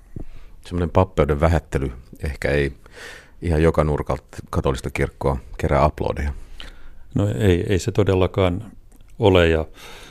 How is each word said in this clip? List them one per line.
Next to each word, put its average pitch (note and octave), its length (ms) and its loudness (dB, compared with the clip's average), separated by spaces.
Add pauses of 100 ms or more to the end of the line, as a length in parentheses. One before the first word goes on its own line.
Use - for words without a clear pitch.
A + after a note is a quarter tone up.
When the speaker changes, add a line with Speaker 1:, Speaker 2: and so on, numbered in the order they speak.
(640)
Speaker 1:
Semmoinen F2 260 -4
pappeuden D2+ 500 2
vähättely D2+ 520 0 (300)
ehkä - 280 -4
ei C#2+ 220 0 (720)
ihan D#2+ 200 2
joka D#2+ 220 4
nurkalta C#2+ 540 -4 (120)
katolista C#2+ 400 -2
kirkkoa C2+ 460 -2 (220)
kerää D2+ 260 2
aplodeja. D2 480 -2 (800)
Speaker 2:
No G#2 140 0
ei, G#2 400 2
ei G2 100 2
se - 140 -4
todellakaan F#2+ 800 0 (460)
ole. F#2 300 6
Ja, D#2+ 180 2 (440)